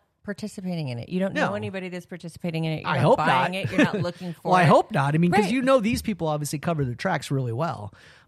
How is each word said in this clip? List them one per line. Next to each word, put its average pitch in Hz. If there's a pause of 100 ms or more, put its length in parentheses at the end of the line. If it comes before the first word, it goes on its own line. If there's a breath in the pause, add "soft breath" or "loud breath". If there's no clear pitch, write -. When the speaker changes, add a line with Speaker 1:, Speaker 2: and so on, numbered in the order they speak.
(240)
Speaker 1:
participating 180
in 120
it. -
You 180
don't 190
know 302
Speaker 2:
No. 196
Speaker 1:
anybody 190
that's 175
participating 165
in 160
it. 156
You're -
Speaker 2:
I 160
Speaker 1:
not 120
Speaker 2:
hope 262
Speaker 1:
buying 160
Speaker 2:
not. 190
Speaker 1:
it. -
You're -
not -
looking 175
Speaker 2:
<laughs> -
Well, 175
Speaker 1:
for 180
Speaker 2:
I 180
Speaker 1:
it. 156
Speaker 2:
hope 269
not. 143
I 156
mean, 175
'cause 202
Speaker 1:
Right. 196
Speaker 2:
you 262
know 262
these 233
people 170
obviously 151
cover 156
their 120
tracks 165
really 131
well. 113 (340 loud breath)